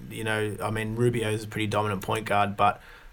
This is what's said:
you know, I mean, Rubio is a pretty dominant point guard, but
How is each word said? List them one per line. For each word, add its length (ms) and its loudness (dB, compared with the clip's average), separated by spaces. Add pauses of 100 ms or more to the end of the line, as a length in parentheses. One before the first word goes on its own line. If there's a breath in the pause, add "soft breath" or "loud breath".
(120)
you 120 -6
know, 380 0
I 80 -2
mean, 260 -2
Rubio 360 2
is 140 -2
a 20 -8
pretty 180 -2
dominant 380 0
point 220 -2
guard, 300 2
but 240 2 (340 soft breath)